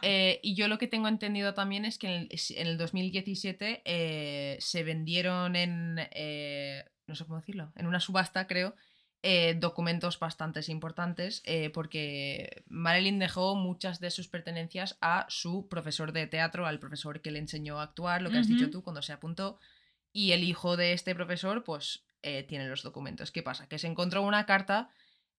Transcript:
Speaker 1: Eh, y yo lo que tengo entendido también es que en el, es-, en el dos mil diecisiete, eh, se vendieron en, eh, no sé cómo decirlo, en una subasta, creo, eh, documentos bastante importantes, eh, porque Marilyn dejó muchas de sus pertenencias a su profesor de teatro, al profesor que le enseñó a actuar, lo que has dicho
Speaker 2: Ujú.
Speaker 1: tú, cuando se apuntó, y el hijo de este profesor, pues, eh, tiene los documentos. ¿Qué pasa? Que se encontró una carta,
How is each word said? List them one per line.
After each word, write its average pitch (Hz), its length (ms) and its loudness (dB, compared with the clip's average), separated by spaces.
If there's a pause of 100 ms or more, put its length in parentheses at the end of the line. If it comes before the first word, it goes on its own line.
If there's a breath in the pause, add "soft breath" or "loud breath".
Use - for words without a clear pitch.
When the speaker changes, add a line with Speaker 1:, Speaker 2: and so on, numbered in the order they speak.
Speaker 1:
Eh, 190 400 6
y 202 100 0
yo 208 140 4
lo 214 100 2
que 240 80 -2
tengo 220 220 0
entendido 208 480 0
también 196 300 0
es 220 120 -4
que 202 100 -6
en 180 60 0
el, 175 160 -2
es-, - 220 -4
en 165 160 -2
el 165 100 0
dos 165 160 -2
mil 185 160 2
diecisiete, 190 760 -4
eh, 151 760 -2
se 165 240 -2
vendieron 175 720 0
en, 170 400 0 (160)
eh, 143 720 -6 (240)
no 156 80 -8
sé 160 100 -8
cómo 160 140 -6
decirlo, 165 360 -8
en 170 120 -2
una 175 140 2
subasta, 185 440 2
creo, 185 300 0 (480 soft breath)
eh, 170 340 6
documentos 170 640 0
bastante 160 480 -4
importantes, 175 800 -4
eh, 156 260 0
porque 147 960 -4
Marilyn 180 500 4
dejó 185 380 4
muchas 180 440 0
de 175 120 -4
sus 180 160 -6
pertenencias 170 760 -6
a 175 280 4
su 190 380 -4
profesor 156 440 -4
de 160 160 -2
teatro, 165 400 0
al 151 120 -4
profesor 147 420 -10
que 156 100 -6
le 147 80 -6
enseñó 151 400 -8
a 151 40 -4
actuar, 175 380 -2
lo 180 80 -2
que 226 80 4
has 240 100 6
dicho 240 180 6
Speaker 2:
Ujú. 302 60 2
Speaker 1:
tú, 185 120 -8
cuando 151 180 -8
se 147 120 -6
apuntó, 170 440 -6 (560 soft breath)
y 196 200 6
el 175 100 6
hijo 175 340 2
de 175 160 6
este 180 220 -2
profesor, 180 480 -2
pues, - 400 -6 (180)
eh, 139 220 -4
tiene 139 240 -6
los 131 160 -6
documentos. 135 480 -10
¿Qué 170 100 -4
pasa? - 260 -8
Que 151 120 -8
se 170 80 -4
encontró 175 340 0
una 208 240 4
carta, 196 440 4 (500 soft breath)